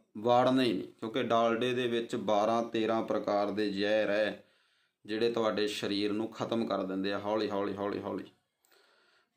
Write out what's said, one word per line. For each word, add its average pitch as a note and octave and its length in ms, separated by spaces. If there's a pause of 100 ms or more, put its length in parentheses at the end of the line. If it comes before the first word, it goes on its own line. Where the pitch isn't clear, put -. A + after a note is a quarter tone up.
(180)
ਵਾੜਨਾ B2+ 460
ਹੀ A2+ 100
ਨਹੀਂ, F2+ 160
ਕਿਉਂਕਿ A#2+ 340
ਡਾਲਡੇ A#2 500
ਦੇ B2 140
ਵਿੱਚ A#2 280
ਬਾਰਾਂ G#2+ 480
ਤੇਰਾਂ A2+ 400
ਪ੍ਰਕਾਰ G2+ 480
ਦੇ G2+ 180
ਜ਼ਹਿਰ G#2 400
ਹੈ G2+ 340 (600)
ਜਿਹੜੇ A2 260
ਤੁਹਾਡੇ G#2+ 360
ਸਰੀਰ G2+ 460
ਨੂੰ A2 140
ਖਤਮ A2+ 400
ਕਰ G2 160
ਦਿੰਦੇ F#2+ 300
ਆ G2 60
ਹੌਲੀ, G#2 300
ਹੌਲੀ, G2+ 260
ਹੌਲੀ, G2+ 240
ਹੌਲੀ G2+ 260 (1120)